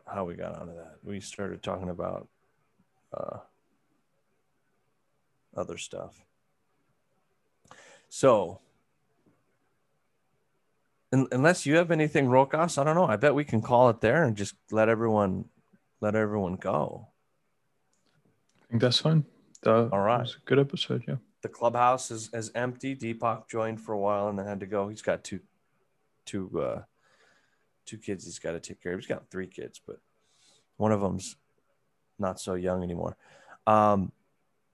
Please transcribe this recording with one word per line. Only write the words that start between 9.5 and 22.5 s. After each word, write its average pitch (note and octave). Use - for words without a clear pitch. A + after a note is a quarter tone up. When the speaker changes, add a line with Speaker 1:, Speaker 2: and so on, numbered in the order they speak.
Speaker 1:
un-, C3
unless D3+
you C#3+
have E3+
anything, D3+
Rokas, C#3
I C#3
don't D#3
know. F3+
I A2
bet C3+
we D3
can A2+
call B2
it A2
there C#3
and A2
just G2
let A2
everyone, G#2+
let G#2
everyone G#2
go. F#2+
Speaker 2:
I -
think A#2
that's B2
fine. D#3
That A#2
Speaker 1:
All G2
right. A2+
Speaker 2:
was A#2+
a -
good C3
episode, C3
yeah. C#3+
Speaker 1:
The A2+
clubhouse A#2+
is, A2
is A2+